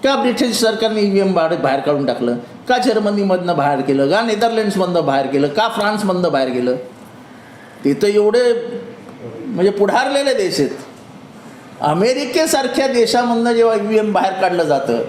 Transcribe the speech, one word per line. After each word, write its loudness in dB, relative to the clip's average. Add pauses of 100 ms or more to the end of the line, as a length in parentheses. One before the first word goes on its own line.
का 2
ब्रिटिश 0
सरकारने 0
ईव्हीएम 2
बाहेर, 0
बाहेर 0
काढून 0
टाकलं, -2 (340)
का 2
जर्मनीमधनं 0
बाहेर 0
केलं, 2
का 2
नेदरलँड्समधनं 0
बाहेर 0
केलं, 0
का 0
फ्रान्समधनं 0
बाहेर 0
केलं? -2 (1080)
ते 2
तर 0
एवढे 4 (920)
म्हणजे 0
पुढारलेले 0
देश -2
आहेत. 2 (1120)
अमेरिकेसारख्या 0
देशामधनं 2
जेव्हा 4
ईव्हीएम 0
बाहेर 2
काढलं 0
जातं 0 (120)